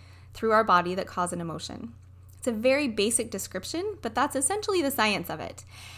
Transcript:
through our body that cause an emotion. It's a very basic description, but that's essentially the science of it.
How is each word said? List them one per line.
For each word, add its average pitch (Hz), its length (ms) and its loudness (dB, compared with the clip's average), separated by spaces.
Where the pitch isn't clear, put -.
through 220 180 0
our 220 120 6
body 180 320 4
that 185 100 -2
cause 180 260 -2
an 175 100 -4
emotion. 165 520 -8
It's - 80 -4
a 254 40 2
very 262 360 2
basic 226 420 2
description, 330 720 -6
but 220 140 -4
that's 285 200 2
essentially 381 460 0
the 277 80 2
science 214 400 2
of 156 100 -6
it. - 240 -10